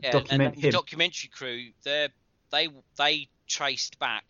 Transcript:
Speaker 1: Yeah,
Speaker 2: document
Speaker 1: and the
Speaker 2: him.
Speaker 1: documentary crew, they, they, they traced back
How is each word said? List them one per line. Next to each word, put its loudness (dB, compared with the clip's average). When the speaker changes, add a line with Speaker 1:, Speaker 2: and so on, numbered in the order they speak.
Speaker 1:
Yeah, 0
Speaker 2:
document 4
Speaker 1:
and -14
the 6
Speaker 2:
him. 6
Speaker 1:
documentary -2
crew, -10
they, 0
they, 2
they 0
traced -4
back -4